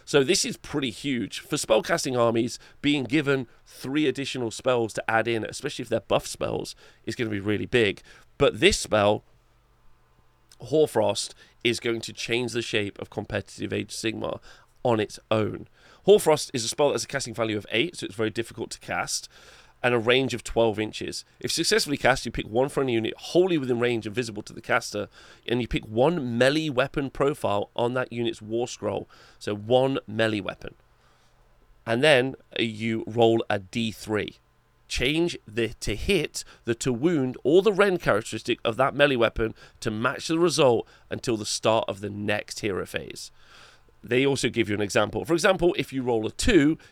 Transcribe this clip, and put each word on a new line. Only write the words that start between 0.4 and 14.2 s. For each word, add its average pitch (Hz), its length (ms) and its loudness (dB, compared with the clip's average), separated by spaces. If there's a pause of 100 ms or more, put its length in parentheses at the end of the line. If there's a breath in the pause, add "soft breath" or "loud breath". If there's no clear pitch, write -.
is 113 140 -8
pretty 139 320 -6
huge. 120 500 -6
For - 160 -8
spellcasting 170 600 0
armies, 117 420 2 (240 loud breath)
being 147 220 2
given 135 440 0 (180 soft breath)
three 147 400 -4
additional 131 440 -4
spells 120 420 0
to - 180 -6
add 110 160 2
in, 113 160 0
especially 131 400 -8
if - 60 -12
they're 113 120 0
buff - 260 0
spells, - 500 -6 (300 soft breath)
is 113 100 -6
gonna 113 140 -4
be 101 100 -4
really 101 260 -2
big. 110 360 2 (340 loud breath)
But 127 240 2
this 202 180 4
spell, 104 460 2 (1400)
Hoarfrost, 117 720 0 (320 soft breath)
is 117 160 0
going 117 220 -2
to 113 100 -10
change 117 400 -4
the 117 100 -2
shape 104 380 -4
of - 100 -14
competitive 101 640 -8
Age 107 220 -6
of - 40 -10
Sigmar 110 400 -4 (460 loud breath)